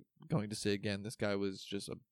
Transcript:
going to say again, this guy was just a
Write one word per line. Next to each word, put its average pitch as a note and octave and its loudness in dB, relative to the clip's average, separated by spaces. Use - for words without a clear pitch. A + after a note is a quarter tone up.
going G#2+ 2
to G#2+ -4
say G#2 2
again, G2+ 0
this G#2+ -6
guy G2+ 2
was G2 0
just G2+ -4
a - -6